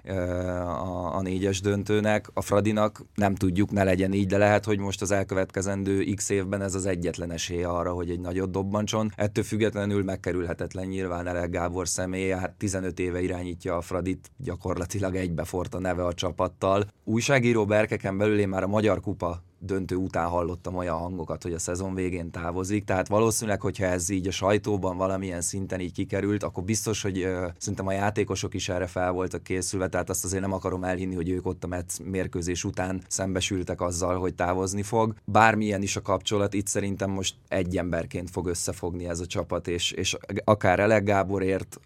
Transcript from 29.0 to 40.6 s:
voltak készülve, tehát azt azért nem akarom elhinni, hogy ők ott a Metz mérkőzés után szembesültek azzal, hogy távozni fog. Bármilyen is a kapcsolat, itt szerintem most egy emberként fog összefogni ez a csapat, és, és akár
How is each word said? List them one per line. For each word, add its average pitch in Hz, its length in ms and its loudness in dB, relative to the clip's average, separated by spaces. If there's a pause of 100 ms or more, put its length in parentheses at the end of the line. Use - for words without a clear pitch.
voltak 90 300 -4
készülve, 92 460 -2
tehát 90 220 -2
azt 92 140 -2
azért 92 180 -2
nem 98 100 -2
akarom 92 320 -2
elhinni, 92 300 -2
hogy 87 140 -2
ők 90 180 0
ott 90 180 -4
a - 20 -4
Metz 87 380 -6
mérkőzés 90 600 -2
után 92 440 -2
szembesültek 92 720 -2
azzal, 90 380 0
hogy 90 160 0
távozni 92 480 0
fog. 110 320 2 (100)
Bármilyen 107 580 6
is 98 140 -2
a 104 60 -4
kapcsolat, 101 520 0
itt 101 120 0
szerintem 98 440 -2
most 95 240 -4 (140)
egy 90 280 0
emberként 87 540 -2
fog 87 160 -2
összefogni 87 640 -4
ez 85 120 -2
a 87 60 -4
csapat, 87 420 -2
és, 87 220 0
és - 260 -2 (280)
akár 98 360 4